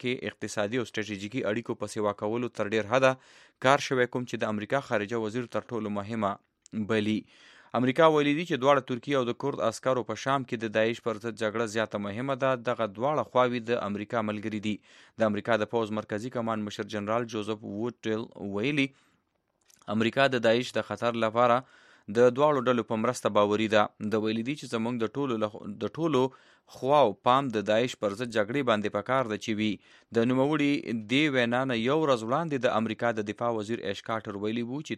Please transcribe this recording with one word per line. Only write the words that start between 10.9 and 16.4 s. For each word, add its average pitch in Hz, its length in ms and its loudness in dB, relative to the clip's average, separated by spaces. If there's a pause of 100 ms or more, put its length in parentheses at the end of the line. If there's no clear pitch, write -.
پر 110 160 -2
ضد 110 200 -8
جګړه 107 320 -2
زیاته 107 320 -2
مهمه 127 360 -4
ده. 135 80 2 (180)
دغه 117 200 0 (100)
دواړه 131 320 0
خواوې 123 300 2 (120)
د 120 160 2
امریکا 104 400 -2
ملګري 104 400 -4
دي. 104 80 -2 (420)
د 110 120 4
امریکا 104 340 2
د 104 100 -4
پوځ 110 240 0
مرکزي 110 380 -6
کمان 113 320 -2